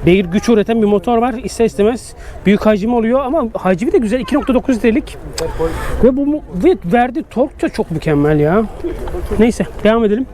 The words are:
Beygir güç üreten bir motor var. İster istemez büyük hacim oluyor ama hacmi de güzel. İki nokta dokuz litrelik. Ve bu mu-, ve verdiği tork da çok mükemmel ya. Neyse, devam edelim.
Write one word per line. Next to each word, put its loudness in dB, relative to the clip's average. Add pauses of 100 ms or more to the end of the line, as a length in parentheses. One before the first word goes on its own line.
Beygir 4
güç -2
üreten 2
bir 2
motor 2
var. 0
İster -2
istemez 0 (320)
büyük 2
hacim 2
oluyor 2
ama -2 (100)
hacmi 0
de 2
güzel. 0
İki -4
nokta 0
dokuz 0
litrelik. 0 (840)
Ve 6
bu 0
mu-, -2 (200)
ve 4
verdiği 0
tork -4
da 0
çok -4
mükemmel 2
ya. 2 (760)
Neyse, 2 (180)
devam 4
edelim. 0